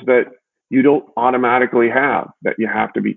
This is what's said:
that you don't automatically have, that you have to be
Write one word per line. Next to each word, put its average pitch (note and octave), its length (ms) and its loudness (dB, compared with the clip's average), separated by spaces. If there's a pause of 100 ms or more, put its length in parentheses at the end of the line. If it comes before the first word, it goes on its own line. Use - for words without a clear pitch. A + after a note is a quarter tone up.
that B2 220 2 (420)
you C3 120 0
don't C#3+ 240 2 (120)
automatically B2 720 2
have, B2 400 -2 (140)
that G2+ 140 -2
you A2 100 -2
have G#2+ 260 -4
to A#2 80 -4
be G2+ 160 -4